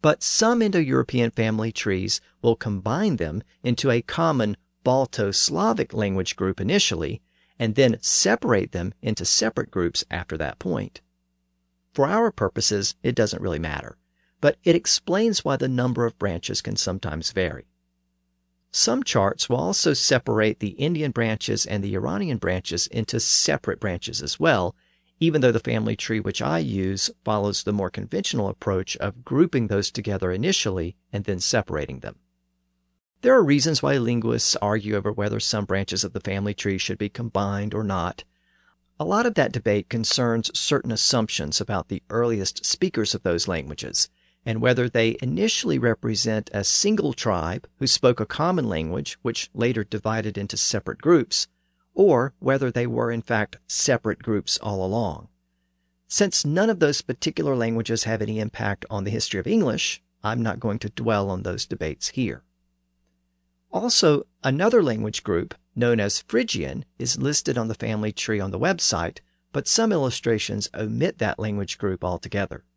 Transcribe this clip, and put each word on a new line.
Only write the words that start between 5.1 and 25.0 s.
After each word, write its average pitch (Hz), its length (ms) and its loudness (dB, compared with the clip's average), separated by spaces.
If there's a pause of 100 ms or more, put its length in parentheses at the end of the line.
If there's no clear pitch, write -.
language 95 420 -2
group 95 260 -2
initially, 120 600 0 (380)
and 110 160 0
then 127 260 4
separate - 720 2
them 90 220 -4 (100)
into 107 200 -2
separate - 460 0
groups 87 400 -2
after - 280 -6
that 78 200 -4
point. 87 440 -6 (920)
For 139 140 4
our 214 240 2
purposes, 101 720 0
it 127 100 0
doesn't 104 300 0
really 82 160 -2
matter, - 380 -6 (420)
but 143 240 2
it 170 120 6
explains 196 720 0
why 139 120 2
the 131 100 0
number 123 400 2
of 110 100 -4
branches - 440 -2
can - 140 -6
sometimes 87 560 -4
vary. 80 340 -2 (1040)
Some 254 320 2
charts - 440 2
will 120 100 2
also 165 360 2
separate 110 680 2
the 104 100 -2
Indian 151 420 0
branches 110 560 0
and 98 160 -2
the 101 100 -2
Iranian 156 440 -2
branches 90 500 -2
into 113 320 -2
separate - 600 0
branches 87 440 -4
as - 160 -6
well, 117 360 2 (440)